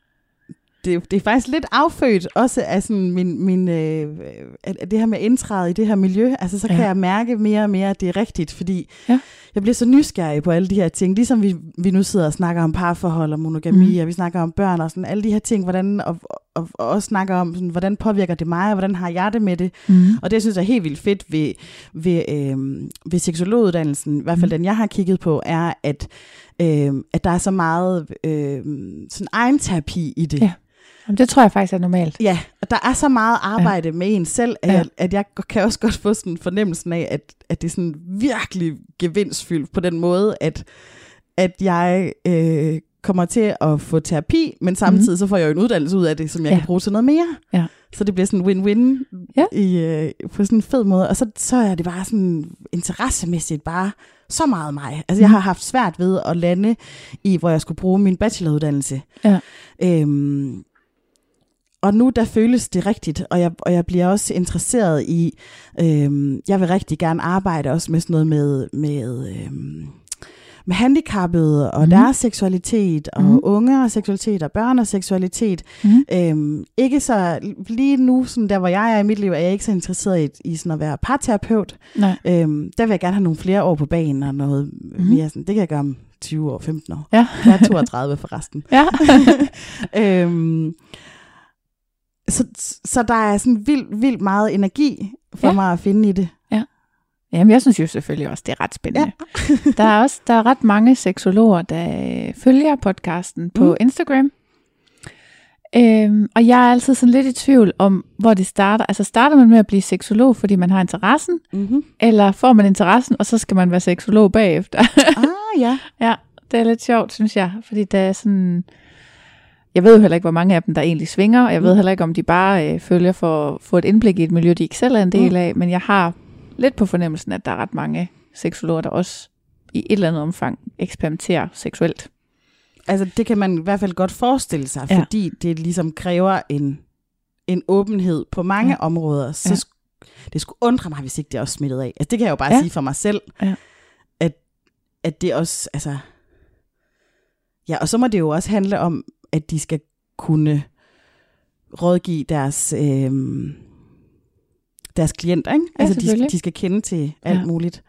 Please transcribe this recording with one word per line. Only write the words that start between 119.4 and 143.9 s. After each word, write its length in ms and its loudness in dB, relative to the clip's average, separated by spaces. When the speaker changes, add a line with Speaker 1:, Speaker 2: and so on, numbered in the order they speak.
Speaker 2:
jeg 80 4
ved 120 12
jo 60 10
heller 140 4
ikke, 80 -2
hvor 80 0
mange 240 2
af 80 2
dem, 120 -4
der 60 0
egentlig 260 -2
svinger, 380 4
og 80 0
jeg 80 0
Speaker 1:
Mm. 60 2
Speaker 2:
ved 80 8
heller 160 4
ikke, 120 -2
om 100 -2
de 100 -2
bare, 500 2
øh, 60 -4
følger 320 2
for 440 -2
at 60 -16
få 160 0
et 80 2
indblik 340 4
i 40 2
et 80 0
miljø, 220 4
de 100 -2
ikke 140 -8
selv 180 2
er 80 4
en 80 2
del 180 4
Speaker 1:
Mm. 60 2
Speaker 2:
af, 200 -2
men 140 0
jeg 100 0
har 340 0
lidt 180 0
på 100 0
fornemmelsen, 460 -4
at 140 -10
der 60 -6
er 40 -4
ret 180 -8
mange 380 -6
seksologer, 460 -4
der 80 -8
også 400 -6
i 60 -4
et 120 -8
eller 160 2
andet 140 -2
omfang 380 -6
eksperimenterer 760 -4
seksuelt. 560 -6
Speaker 1:
Altså, 200 -2
det 80 0
kan 120 0
man 200 0
i 40 -4
hvert 180 -2
fald 140 -2
godt 180 -2
forestille 560 -2
sig, 220 -10
Speaker 2:
Ja. 120 4
Speaker 1:
fordi 300 -4
det 180 -4
ligesom 320 -4
kræver 580 -2
en, 300 -4
en 200 -4
åbenhed 640 0
på 120 -6
mange 280 0
Speaker 2:
Ja. 80 0
Speaker 1:
områder, 520 -2
så 180 -6
Speaker 2:
Ja. 60 4
Speaker 1:
sk-, 800 -16
det 80 -4
skulle 200 -16
undre 280 0
mig, 100 -12
hvis 180 -12
ikke 140 -10
det 80 -6
også 140 -6
smittet 280 -6
af. 180 -10
Altså, 120 -4
det 80 -2
kan 60 0
jeg 60 0
jo 40 0
bare 180 0
Speaker 2:
Ja. 60 6
Speaker 1:
sige 100 0
for 120 -6
mig 140 -6
selv, 260 -4
Speaker 2:
Ja. 140 -2